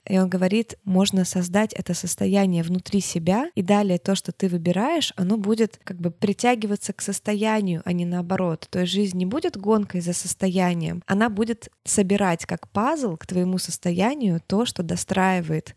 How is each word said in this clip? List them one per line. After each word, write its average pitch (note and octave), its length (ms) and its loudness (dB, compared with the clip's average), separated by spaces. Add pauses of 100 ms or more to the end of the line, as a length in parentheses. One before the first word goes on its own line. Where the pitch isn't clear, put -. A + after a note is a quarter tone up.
И F#3+ 120 2
он F#3 100 4
говорит, F#3 540 0
можно F#3+ 420 4
создать F#3 480 0
это - 200 -6
состояние F#3 680 0
внутри F3+ 360 -2
себя, F#3 560 0
и G#3 60 -2
далее G3 360 4
то, G3 180 0
что - 180 -6
ты G3 160 -2
выбираешь, F3+ 640 0
оно F#3+ 220 0
будет G#3+ 480 0
как F#3 120 -10
бы F3 140 -2
притягиваться G#3 800 0
к - 100 -12
состоянию, G#3 600 0 (240)
а F3+ 80 -2
не F3 120 0
наоборот. F3 640 -2
То F3+ 100 -2
есть F3+ 120 0
жизнь F#3+ 260 0
не F3+ 80 0
будет C4 320 -2
гонкой G3+ 440 0
за E3+ 120 -2
состоянием, F3 920 0
она G#3+ 220 2
будет A3 400 -4 (160)
собирать G3 600 2
как - 240 -8
пазл A#3+ 480 -2
к - 80 -18
твоему F#3 320 0
состоянию F#3 880 0
то, G#3 200 0
что - 180 -6
достраивает F3 920 -2